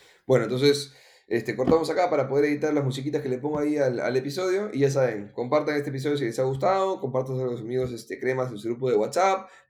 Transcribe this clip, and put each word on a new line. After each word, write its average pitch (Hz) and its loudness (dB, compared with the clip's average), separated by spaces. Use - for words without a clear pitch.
Bueno, 123 4
entonces, 131 2
este, 113 -2
cortamos 151 2
acá 165 2
para 139 2
poder 139 2
editar 147 0
las 143 2
musiquitas 139 -2
que 131 -6
le 127 -2
pongo 147 -4
ahí 147 0
al, 127 0
al 120 0
episodio. 185 -2
Y 131 -2
ya 139 4
saben, 120 0
compartan 147 0
este 147 -2
episodio 135 -2
si 139 -2
les 117 -4
ha 131 2
gustado, 190 0
compartan 131 -2
a 131 -2
los 120 -4
amigos, 123 -2
este, 110 -10
cremas 127 -2
en 110 -10
su 110 -8
grupo 120 -2
de 117 4
WhatsApp, 175 2